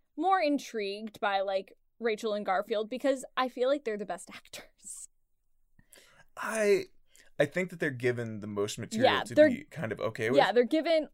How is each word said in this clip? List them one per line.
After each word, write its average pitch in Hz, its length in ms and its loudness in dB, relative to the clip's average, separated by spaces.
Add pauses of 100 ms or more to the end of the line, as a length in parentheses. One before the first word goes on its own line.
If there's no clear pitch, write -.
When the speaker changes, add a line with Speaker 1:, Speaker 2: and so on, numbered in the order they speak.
(180)
Speaker 1:
more 370 240 4
intrigued 220 760 -4
by, 196 220 0
like, 196 320 -4 (260)
Rachel 220 340 -2
and 208 120 -4
Garfield 202 440 0
because 262 340 0 (140)
I 262 120 0
feel 247 200 0
like 285 160 0
they're 214 120 -4
the 202 80 -8
best 180 240 -10
<laughs> 190 60 -18
actors. - 720 -18 (1300)
Speaker 2:
I, 208 480 2 (540)
I 151 60 4
think 180 240 -2
that 170 100 -12
they're 160 120 0
given 120 480 -2
the 101 80 -8
most 104 320 -4
material 190 340 2
Speaker 1:
Yeah, 120 100 0
Speaker 2:
to 117 120 -10
Speaker 1:
they're 302 140 8
Speaker 2:
be - 200 -6
kind - 220 -6
of - 80 -6
okay 113 300 -2
with. 262 80 2
Speaker 1:
Yeah, 226 140 6
they're 240 120 4
given, 311 500 0